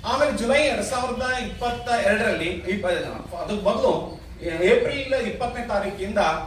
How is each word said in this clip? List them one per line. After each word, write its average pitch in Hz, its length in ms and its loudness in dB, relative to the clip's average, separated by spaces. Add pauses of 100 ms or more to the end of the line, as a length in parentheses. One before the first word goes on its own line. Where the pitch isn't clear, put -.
ಆಮೇಲೆ 262 320 2
ಜುಲೈ 254 220 4
ಎರಡ್ 247 260 2
ಸಾವಿರದ 254 580 -2
ಇಪ್ಪತ್ತ 240 460 -4 (160)
ಎರಡರಲ್ಲಿ, 202 420 2
ಇಪ್ಪ-, 180 400 -4 (480)
ಅದ್ರ 208 200 -4
ಬದಲು - 680 0 (180)
ಏಪ್ರಿಲ್ 240 720 2
ಇಪ್ಪತ್ತನೇ 240 540 -2
ತಾರೀಕಿಂದ 196 500 -2 (300)